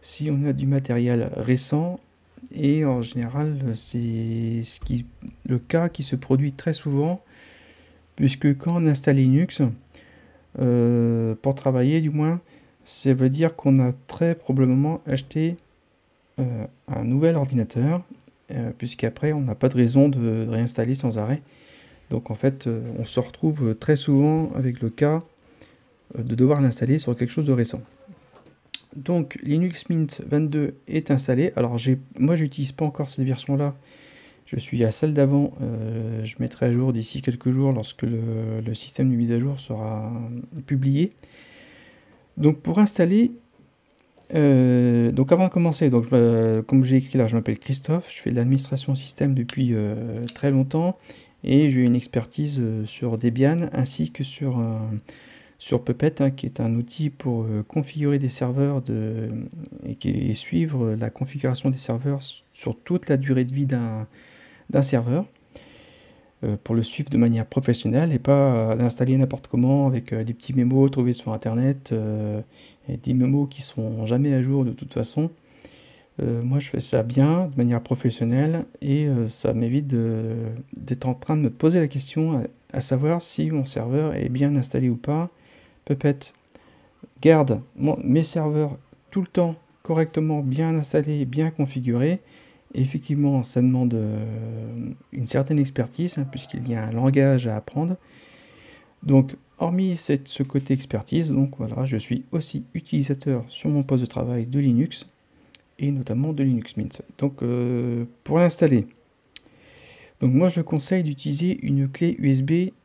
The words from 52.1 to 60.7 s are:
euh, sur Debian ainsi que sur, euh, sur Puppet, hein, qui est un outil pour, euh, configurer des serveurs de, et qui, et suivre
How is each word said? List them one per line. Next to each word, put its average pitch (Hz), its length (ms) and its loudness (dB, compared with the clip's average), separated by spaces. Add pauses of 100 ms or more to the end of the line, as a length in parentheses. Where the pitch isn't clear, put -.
euh, 110 260 -4
sur 113 320 -6
Debian 135 540 2
ainsi 135 380 -2
que - 120 -8
sur, 135 360 -4
euh, 113 200 -2 (800)
sur - 240 -4
Puppet, 147 400 0
hein, 139 80 4
qui 135 160 -8
est 131 140 -8
un 113 140 0
outil 120 360 -4
pour, 123 320 -4
euh, 107 240 -2
configurer 143 540 -2
des 131 80 -2
serveurs 135 520 -2
de, 110 480 -4 (560)
et 113 120 -8
qui, - 140 -4
et - 240 0
suivre 139 600 0